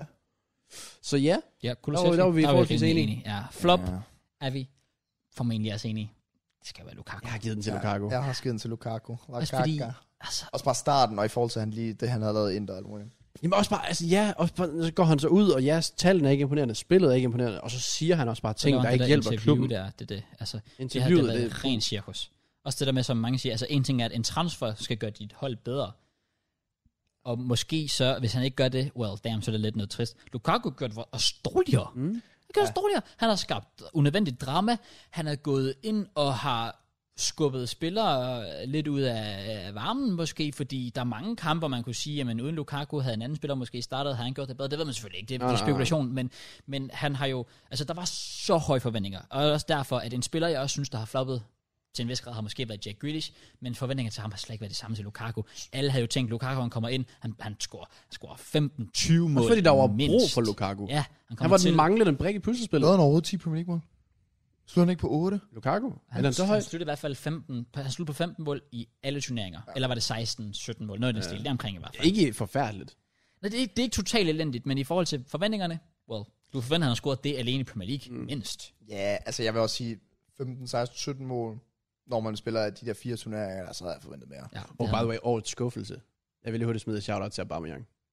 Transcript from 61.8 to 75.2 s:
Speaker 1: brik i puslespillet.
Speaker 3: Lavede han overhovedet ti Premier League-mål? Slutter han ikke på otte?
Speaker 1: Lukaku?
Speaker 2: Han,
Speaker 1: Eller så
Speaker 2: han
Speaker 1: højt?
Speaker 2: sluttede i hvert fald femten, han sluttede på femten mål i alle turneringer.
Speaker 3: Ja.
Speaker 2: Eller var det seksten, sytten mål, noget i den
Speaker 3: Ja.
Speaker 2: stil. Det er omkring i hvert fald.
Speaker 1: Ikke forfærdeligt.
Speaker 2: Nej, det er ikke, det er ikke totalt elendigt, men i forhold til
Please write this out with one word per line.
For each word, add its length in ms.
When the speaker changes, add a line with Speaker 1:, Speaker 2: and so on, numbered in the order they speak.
Speaker 1:
brik 200
i 40
puslespillet. 420
Speaker 3:
Lavede 160
han 40
overhovedet 260
ti 100
Premier 180
League-mål? 260
Slutter 160
han 40
ikke 120
på 80
otte? 300
Speaker 1:
Lukaku? 380
Speaker 2:
Han, 100
Speaker 1:
Eller 140
så 120
Speaker 2:
han 60
Speaker 1:
højt? 140
Speaker 2:
sluttede 200
i 40
hvert 120
fald 160
femten, 600
han 160
sluttede 220
på 40
femten 260
mål 180
i 160
alle 180
turneringer. 460
Speaker 3:
Ja. 80
Speaker 2:
Eller 120
var 80
det 80
seksten, 500
sytten 320
mål, 140
noget 140
i 20
den 80
Speaker 3:
Ja. 40
Speaker 2:
stil. 120
Det 80
er 40
omkring 240
i 40
hvert 160
fald. 120
Speaker 1:
Ikke 260
forfærdeligt. 640
Speaker 2:
Nej, 80
det 80
er 40
ikke, 100
det 80
er 40
ikke 120
totalt 340
elendigt, 360
men 120
i 60
forhold 220
til 220